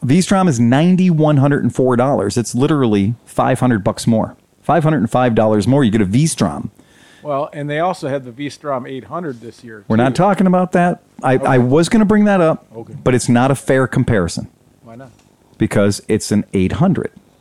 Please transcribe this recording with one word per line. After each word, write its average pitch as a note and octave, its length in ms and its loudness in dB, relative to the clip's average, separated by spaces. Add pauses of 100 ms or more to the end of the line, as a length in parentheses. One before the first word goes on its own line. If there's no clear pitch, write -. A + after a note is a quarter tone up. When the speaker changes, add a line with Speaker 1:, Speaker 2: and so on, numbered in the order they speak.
Speaker 1:
V-Strom F#3 460 2
is B2 100 0
ninety-one D#3 800 2
hundred C#3 260 2
and A#2+ 120 -2
four B2+ 220 2
dollars. A#2 420 0
It's A#2 160 -4
literally A#2+ 600 0 (120)
five B2+ 340 -2
hundred A#2+ 240 0
bucks - 220 -4
more. A2 300 -2 (260)
Five D#3 200 0
hundred D#3 160 0
and A2+ 120 -2
five B2+ 240 0
dollars G#2+ 320 2
more, C#3 180 2
you G#2+ 60 0
get A2 100 0
a G2 60 0
V-Strom. G2+ 640 -2 (520)
Speaker 2:
Well, D3 300 -6
and D3 160 -10
they D3 120 -4
also E3+ 280 -4
had C3+ 160 -6
the B2 80 -18
V-Strom C3+ 540 -8
eight C3+ 180 -14
hundred C#3+ 360 -10
this A#2 220 -20
year, A2 260 -20
Speaker 1:
We're A2 80 0
not B2 180 2
Speaker 2:
too. E3 80 0
Speaker 1:
talking F#3+ 240 2
about F3+ 260 0
that. F3 300 0 (200)
I, C3 100 0
I C3 40 2
Speaker 2:
Okay. C3+ 220 0
Speaker 1:
was C#3 300 2
gonna A3 180 2
bring G#3 180 4
that G3+ 160 2
up, D#3+ 340 0
Speaker 2:
Okay. A2+ 200 -18 (100)
Speaker 1:
but B2+ 100 2
it's A#2+ 140 -2
not B2 220 4
a C#3 40 2
fair C3 320 0
comparison. A2 640 -2 (340)
Speaker 2:
Why A2+ 140 -20
not? B2+ 140 -20 (480)
Speaker 1:
Because G#2 500 0
it's G#2+ 240 -2
an G#2 120 0 (100)
eight F#2+ 180 0
hundred, D#3 400 -2 (280)